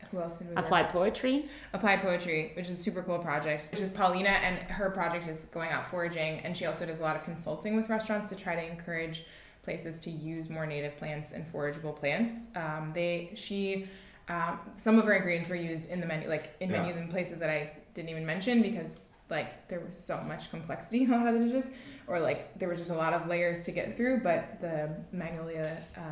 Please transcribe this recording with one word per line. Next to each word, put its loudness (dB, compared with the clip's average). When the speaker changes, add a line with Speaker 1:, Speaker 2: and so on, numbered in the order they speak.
Speaker 1:
who -4
else -6
did -10
we -8
work 0
Speaker 2:
Applied 6
Speaker 1:
with? -4
Speaker 2:
Poetry. 2
Speaker 1:
Applied 4
Poetry, 0
which -6
is -4
a 0
super -2
cool 0
project. 0
It's -2
just -2
Paulina, 6
and 2
her 2
project 0
is -6
going -4
out 0
foraging, -2
and -2
she -2
also -2
does -4
a -6
lot 2
of -6
consulting -4
with 2
restaurants 0
to -8
try -4
to -2
encourage -6
places -6
to -8
use -6
more -4
native -4
plants -6
and -8
forageable -4
plants. 0
Um, -4
they, 0
she, -2
um, 0
some 8
of 8
her 8
ingredients 2
were -2
used -4
in -2
the -2
menu, -2
like, -2
in -2
Speaker 3:
Yeah. 2
Speaker 1:
menus -2
in -4
places -2
that 0
I -2
didn't -8
even -4
mention 6
because, -2
like, -4
there -4
was -10
so -4
much -8
complexity 0
in 8
a 8
lot 6
of 6
the 6
dishes, 2
or, 0
like, 0
there 0
was -2
just -4
a 0
lot 2
of 0
layers 2
to -4
get -2
through. 4
But 2
the -2
Magnolia, -4
uh, -10